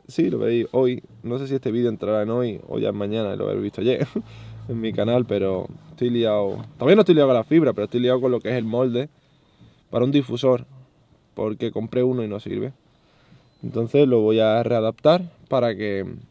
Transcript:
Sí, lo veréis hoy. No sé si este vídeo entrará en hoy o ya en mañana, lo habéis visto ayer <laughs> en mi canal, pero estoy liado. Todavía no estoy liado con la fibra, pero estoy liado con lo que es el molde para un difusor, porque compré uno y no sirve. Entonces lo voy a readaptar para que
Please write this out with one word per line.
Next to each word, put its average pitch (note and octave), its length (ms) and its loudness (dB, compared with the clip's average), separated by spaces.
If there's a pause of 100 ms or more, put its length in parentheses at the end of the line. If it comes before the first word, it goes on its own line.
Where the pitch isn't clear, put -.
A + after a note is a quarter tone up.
Sí, F3 200 0
lo B2+ 120 -2
veréis A2+ 320 0
hoy. B2+ 300 0 (200)
No A#2+ 160 -6
sé C3+ 100 -8
si C3+ 60 -4
este B2+ 180 -2
vídeo A#2+ 160 0
entrará G#2+ 320 -2
en G#2 80 -2
hoy A#2 400 -2
o A2 100 -4
ya G#2+ 120 0
en G#2 60 -6
mañana, G#2 380 -4
lo G2+ 140 -4
habéis G2+ 140 -2
visto G#2 180 -6
ayer B2 260 0 (300)
<laughs> - 320 -16
en A#2 100 -6
mi A2 140 -4
canal, A#2 320 0
pero F#2+ 440 -2 (240)
estoy B2 180 -4
liado. G#2+ 520 0 (140)
Todavía C#3+ 200 4
no A3 40 8
estoy F#3 140 6
liado C#3+ 160 6
con B2+ 60 6
la A2+ 80 0
fibra, D3+ 280 4
pero G#2 140 -2
estoy A#2+ 140 -2
liado B2 200 2
con C3 100 2
lo A#2+ 100 0
que A2 100 -6
es B2+ 60 0
el A#2 80 -2
molde B2 440 -2 (800)
para A#2 160 0
un C3+ 80 2
difusor, B2+ 540 2 (680)
porque G#2+ 400 -4
compré A#2 300 -2
uno B2+ 200 0
y G#2+ 60 -6
no G2+ 120 -8
sirve. G#2 340 -6 (880)
Entonces A#2 440 2
lo B2 140 4
voy A2 200 4
a A2 220 2
readaptar A#2+ 600 0 (260)
para A#2+ 260 0
que G2 300 -4 (260)